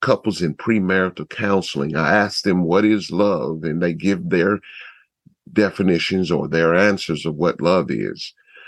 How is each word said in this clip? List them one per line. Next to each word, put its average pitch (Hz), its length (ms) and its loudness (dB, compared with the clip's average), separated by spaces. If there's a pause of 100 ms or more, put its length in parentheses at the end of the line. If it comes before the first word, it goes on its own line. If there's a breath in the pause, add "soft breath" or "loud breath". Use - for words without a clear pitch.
couples 104 400 0
in 78 140 -2
premarital 95 760 0
counseling, 87 640 -2
I 80 200 2
ask 101 280 0
them, 90 200 2
"What 92 220 2
is 104 260 0
love?" 82 520 0
And 82 160 -2
they 87 140 0
give 87 340 -2
their 92 300 2 (920 loud breath)
definitions 92 800 2
or 73 160 0
their 82 260 2
answers 90 540 0
of 76 80 -4
what 82 260 0
love 85 300 2
is. 50 420 -6 (340 loud breath)